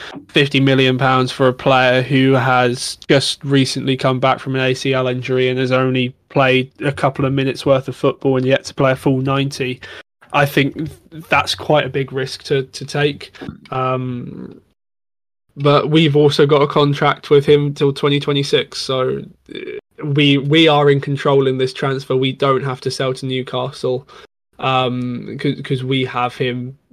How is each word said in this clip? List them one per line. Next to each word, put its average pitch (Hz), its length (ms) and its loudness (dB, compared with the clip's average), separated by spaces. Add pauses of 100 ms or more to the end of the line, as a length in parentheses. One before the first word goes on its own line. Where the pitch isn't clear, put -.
(300)
fifty 143 320 2
million 131 360 2
pounds 131 320 2
for 131 200 2
a 123 40 0
player 127 480 2
who 131 320 2
has 123 640 0 (140)
just - 340 0
recently 135 540 0
come 131 240 0
back 131 180 2
from 135 160 -6
an 131 60 -2
A 131 120 0
C 135 200 -2
L 131 140 0
injury 127 420 0
and 127 100 -2
has 127 140 0
only 127 420 0 (140)
played 131 420 2 (100)
a 143 120 -2
couple 139 320 -2
of 135 80 0
minutes 135 320 -2
worth 135 240 2
of 127 80 -10
football 135 400 0
and 131 80 -2
yet 131 180 0
to - 100 -16
play 135 200 2
a - 20 0
full 135 240 0
ninety. 135 640 -4 (520)
I 147 120 4
think 143 440 -2 (400)
that's - 260 0
quite 147 300 0
a 131 40 -6
big 135 220 -6
risk 131 320 -8
to, 135 200 -2
to - 220 -14
take. 147 460 -4 (400)
Um, 127 880 -6 (960)
but 143 340 2
we've 156 260 4
also 147 320 4
got 143 160 4
a 147 40 0
contract 143 600 0
with 143 160 6
him 147 280 4
till 143 200 0
twenty 143 260 0
twenty-six, 143 600 -2
so, 131 420 -4 (320)
uh, - 500 -14
we, 143 360 4
we 156 280 4
are 147 220 4
in 139 100 4
control 139 480 2
in 131 120 -2
this 131 120 0
transfer. 135 440 -4
We 131 160 0
don't 131 320 0
have 131 180 -6
to 131 100 -4
sell 131 220 -4
to 131 120 -10
Newcastle, 131 840 -6 (520)
um, 123 800 -4
'cause, 139 240 -4
'cause 131 200 -4
we 135 220 -2
have 123 300 -4
him 127 420 -6 (160)